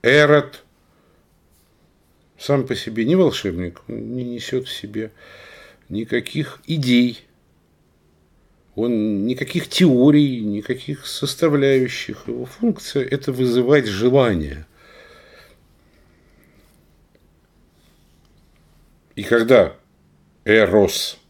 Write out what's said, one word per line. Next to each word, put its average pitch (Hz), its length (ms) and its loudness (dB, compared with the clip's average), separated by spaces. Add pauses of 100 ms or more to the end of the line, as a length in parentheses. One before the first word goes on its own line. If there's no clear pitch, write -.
Эрот – 147 600 2 (1800)
сам 139 260 -2
по 120 100 -6
себе 110 300 -4
не 160 100 2
волшебник, 90 720 -2
он 113 280 -10
не 127 80 -6
несет 123 440 -8
в - 40 -14
себе 107 400 -10 (800)
никаких 123 760 -6
идей. 123 600 0 (1500)
Он 107 500 -2
никаких 127 420 -6
теорий, 143 720 4
никаких 107 680 -6
составляющих. 139 1200 -2
Его 123 180 -8
функция — 170 680 -4
это 139 220 -4
вызывать 127 540 2
желание. 101 760 0 (4000)
И 104 80 -10
когда 120 520 4 (720)
Эрос 104 720 2 (120)